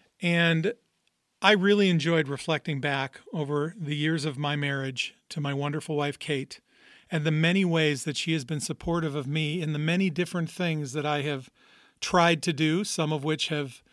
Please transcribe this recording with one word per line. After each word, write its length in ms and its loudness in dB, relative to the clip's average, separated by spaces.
And 520 2
I 100 8
really 380 4
enjoyed 400 2
reflecting 500 -4
back 400 -4
over 440 -2
the 160 -4
years 300 0
of 140 -4
my 180 -2
marriage 580 -4
to 140 -8
my 120 -2
wonderful 440 -4
wife, 200 -2
Kate, 440 -6
and 140 -2
the 40 2
many 360 4
ways 400 2
that 100 -4
she 160 -4
has 140 -2
been 160 -6
supportive 520 -4
of 140 -4
me 340 -2
in 120 -2
the 60 -2
many 300 2
different 400 -2
things 440 -4
that 120 -2
I 180 0
have 260 -6
tried 440 6
to 100 0
do, 320 2
some 260 -2
of 140 -2
which 240 -2
have 440 -6